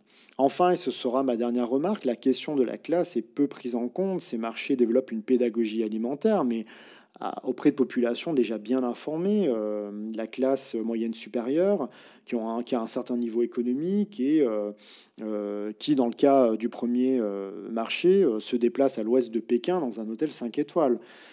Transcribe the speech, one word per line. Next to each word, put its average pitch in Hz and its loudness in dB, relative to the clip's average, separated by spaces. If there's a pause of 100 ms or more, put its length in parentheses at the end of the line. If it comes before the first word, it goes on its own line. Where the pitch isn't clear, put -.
(380)
Enfin, 139 4
et 180 4
ce 170 -2
sera 127 -2
ma 123 0
dernière 120 -2
remarque, 160 0
la 120 0
question 139 0
de 131 4
la 113 -4
classe 165 -2
est 117 -2
peu 143 -2
prise 127 -8
en 120 -2
compte. 185 -2
Ces - -8
marchés 113 -4
développent 123 4
une 110 -4
pédagogie 117 2
alimentaire, 135 0
mais, 113 -2 (560)
ah, - -6
auprès 135 2
de 127 0
populations 120 0
déjà 117 0
bien 120 0
informées, 170 -2
euh, 107 -2 (220)
la 110 -6
classe 131 -2
moyenne 113 -2
supérieure, 143 0 (380)
qui - -6
ont 113 -2
un, 117 -2
qui 120 -4
a 117 0
un 113 -4
certain 123 -6
niveau 120 0
économique 139 -2
et, 147 2
euh, 107 0 (480)
euh, 104 -4
qui, 147 2
dans 127 4
le 117 -2
cas 131 6
du 110 -2
premier, 123 0
euh, 98 -4
marché, 170 2
euh, 110 2
se - -2
déplace 120 2
à 110 0
l'ouest 117 2
de 113 0
Pékin 123 0
dans 117 -4
un 107 -6
hôtel 143 -4
cinq 120 -6
étoiles. 147 2 (340)